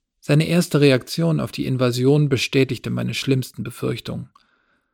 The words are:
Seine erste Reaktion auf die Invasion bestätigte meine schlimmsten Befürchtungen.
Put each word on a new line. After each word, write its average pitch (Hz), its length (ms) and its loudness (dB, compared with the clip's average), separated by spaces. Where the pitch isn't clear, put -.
Seine 151 260 2
erste 165 340 2
Reaktion 143 600 2
auf - 120 -6
die 143 140 -6
Invasion 131 640 2
bestätigte 131 580 0
meine 120 240 -4
schlimmsten 131 500 -4
Befürchtungen. 120 680 -10